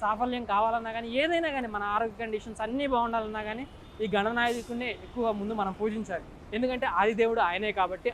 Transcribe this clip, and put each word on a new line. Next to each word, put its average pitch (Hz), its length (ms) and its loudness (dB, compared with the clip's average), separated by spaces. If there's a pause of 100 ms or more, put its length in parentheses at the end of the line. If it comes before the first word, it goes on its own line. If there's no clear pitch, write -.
సాఫల్యం 240 440 0
కావాలన్నా 226 480 2
కానీ, 233 180 -6
ఏదైనా 320 400 2
కానీ 262 160 -2
మన 208 160 -4
ఆరోగ్య 214 420 0
కండిషన్స్ 220 360 -6
అన్నీ 247 260 0
బాగుండాలన్నా 233 560 0
కానీ 220 240 -6 (340)
ఈ 220 140 0
గణనాయకుడినే 240 760 0
ఎక్కువ 214 420 -2
ముందు 208 220 -2
మనం 196 180 0
పూజించాలి. 208 840 -4
ఎందుకంటే 254 300 0
ఆది 202 280 4
దేవుడు 226 260 4
ఆయనే 190 320 2
కాబట్టి, 185 420 0